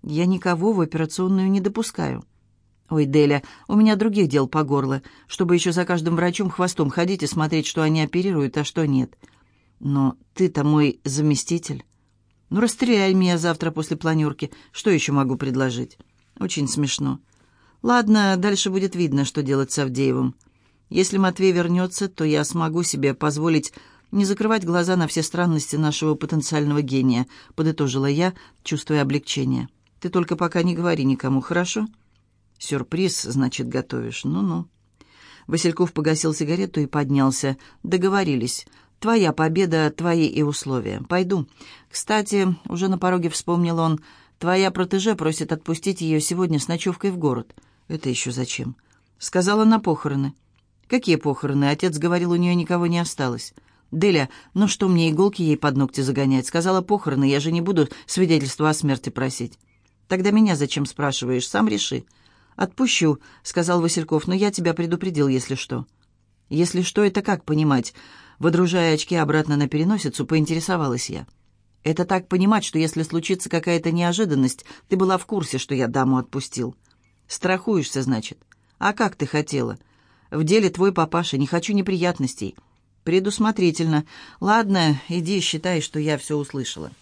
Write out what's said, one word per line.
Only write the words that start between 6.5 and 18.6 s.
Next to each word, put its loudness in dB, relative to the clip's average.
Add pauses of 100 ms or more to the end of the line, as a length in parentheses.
ходить 0
и -2
смотреть, -2
что -2
они 2
оперируют, -2
а 0
что -2
нет». 0 (600)
«Но 0 (180)
ты-то 0
мой 4
заместитель». -2 (680)
«Ну, 0
расстреляй 2
меня 4
завтра 0
после -4
планёрки. 0 (200)
Что -2
ещё 2
могу 2
предложить?» -4 (420)
«Очень -4
смешно. -2 (640)
Ладно, 4
дальше 0